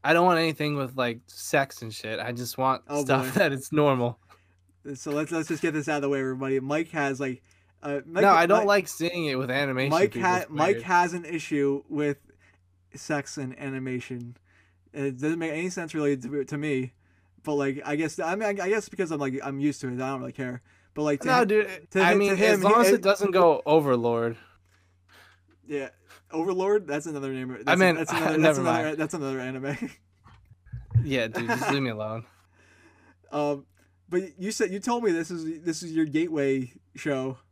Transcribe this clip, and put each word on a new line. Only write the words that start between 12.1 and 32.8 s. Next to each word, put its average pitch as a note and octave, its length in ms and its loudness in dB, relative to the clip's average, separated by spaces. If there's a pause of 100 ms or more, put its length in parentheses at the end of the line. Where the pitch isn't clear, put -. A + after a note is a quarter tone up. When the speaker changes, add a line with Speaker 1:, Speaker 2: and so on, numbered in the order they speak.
Speaker 2:
sex D3 440 -8
and C3 200 -10
animation. B2+ 800 -8 (560)
It C#3 280 -6
doesn't D#3 200 -2
make D#3+ 120 -4
any E3+ 180 -4
sense E3+ 240 -10
really C#3+ 240 0
to, C#3 280 -6
to D3+ 120 -8
me, C3+ 360 -4 (500)
but, D3+ 100 -2
like, C#3 300 -2
I D3 120 -4
guess, D#3 240 -4
I E3+ 160 -2
mean, G3+ 240 -2
I, F3+ 40 -4
I F#3 60 -2
guess G#3+ 180 -2
because F3 240 -4
I'm, D3 80 -4
like, C3 140 -2 (100)
I'm C#3 160 -6
used C#3+ 220 -2
to C3 60 -6
it, B2 60 -6
I C3 160 -4
don't C3+ 100 -6
really B2+ 120 -10
care. B2+ 300 -8 (320)
But, D3+ 100 -4
like, D3 180 0
to - 60 -2
Speaker 1:
No, B3 160 6
Speaker 2:
him, - 20 0
Speaker 1:
dude, G3+ 460 0
Speaker 2:
to F#3+ 120 4
Speaker 1:
I F3 100 8
Speaker 2:
hi-, - 0 -
Speaker 1:
mean, G3 200 4
Speaker 2:
to - 20 -2
him, G#3 240 4
Speaker 1:
as - 20 -4
long G3+ 120 6
Speaker 2:
he, A#3+ 80 8
Speaker 1:
as G3 100 8
Speaker 2:
it - 80 4
Speaker 1:
it - 20 -14
doesn't G3+ 280 2
go F3 340 6
Overlord. A#2+ 720 4 (1300)
Speaker 2:
Yeah, C#3+ 260 -8 (400)
Overlord? F#3 560 2
That's D3 200 -4
another C#3 260 -6
name. B2+ 320 -6
That's C#3+ 60 4
Speaker 1:
I F3 60 8
mean, F#3 200 6
Speaker 2:
a, - 0 -
that's D#3+ 160 -2
another, D#3+ 260 0
Speaker 1:
<laughs> - 0 -
never - 0 -
Speaker 2:
that's D#3 200 6
another, C3 380 0
Speaker 1:
mind. - 0 -
Speaker 2:
that's D#3 180 -4
another C3+ 260 -4
anime. C3 360 -6 (180)
<laughs> - 60 -20 (1000)
Speaker 1:
Yeah, B2+ 260 -2
dude, A#2 240 -4
just B2+ 160 -2
leave C#3 140 0
me B2+ 80 -2
alone. G#2+ 400 -8
Speaker 2:
<laughs> - 60 -20 (960)